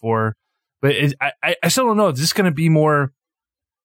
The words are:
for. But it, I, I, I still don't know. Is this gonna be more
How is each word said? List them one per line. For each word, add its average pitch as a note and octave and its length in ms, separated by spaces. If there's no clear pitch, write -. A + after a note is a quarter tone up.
for. A2+ 340
But C#3 140
it, C#3+ 260
I, C#3+ 100
I, E3 180
I E3 60
still B3+ 180
don't A3 120
know. G#3 120
Is B2+ 100
this D#3 140
gonna F#3 180
be D#3+ 180
more D3+ 420